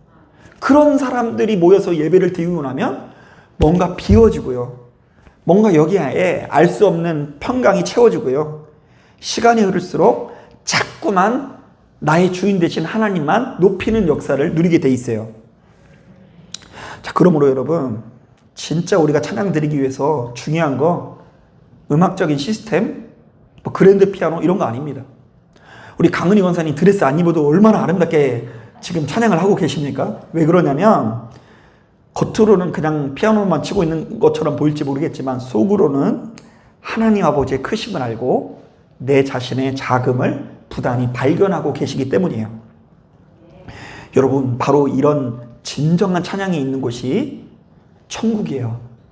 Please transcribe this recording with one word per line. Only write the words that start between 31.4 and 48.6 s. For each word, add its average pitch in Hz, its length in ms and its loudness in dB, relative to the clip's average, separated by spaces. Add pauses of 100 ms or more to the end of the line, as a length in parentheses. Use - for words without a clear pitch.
겉으로는 202 580 2
그냥 147 440 -4
피아노만 202 480 0
치고 196 200 -2
있는 160 360 -6
것처럼 151 360 2
보일지 147 280 0
모르겠지만 139 560 -6
속으로는 190 920 0 (480)
하나님 214 440 0
아버지의 139 380 0
크심을 214 380 -6
알고 123 600 -4 (360)
내 139 260 2
자신의 131 520 -4
작음을 123 800 -2 (140)
부단히 127 440 -4
발견하고 160 600 0
계시기 131 360 -4
때문이에요. 120 400 -2 (1700)
여러분, 131 420 2
바로 143 300 2
이런 135 580 -2 (180)
진정한 175 600 0
찬양이 190 360 -4
있는 135 200 -4
곳이 127 720 -6 (580)
천국이에요. 156 720 -4 (320)